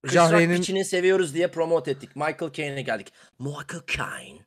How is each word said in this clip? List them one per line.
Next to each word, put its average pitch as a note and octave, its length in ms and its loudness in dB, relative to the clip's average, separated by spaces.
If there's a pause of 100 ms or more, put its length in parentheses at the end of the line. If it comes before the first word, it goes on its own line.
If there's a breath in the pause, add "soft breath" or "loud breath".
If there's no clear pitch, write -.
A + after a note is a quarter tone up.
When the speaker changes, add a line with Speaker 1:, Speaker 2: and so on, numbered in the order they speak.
Speaker 1:
Chris F3+ 140 0
Rock E3+ 140 8
Speaker 2:
Jahre'nin E3+ 260 4
Speaker 1:
piçini F#3 280 -2
seviyoruz F#3 500 2
diye E3+ 140 0
promote D#3+ 420 0
ettik. C3+ 260 -8
Michael D3+ 360 -4
Caine'e C#3 300 -6
geldik. A2+ 300 -6 (260 soft breath)
Michael D3 480 -10
Caine. - 600 -8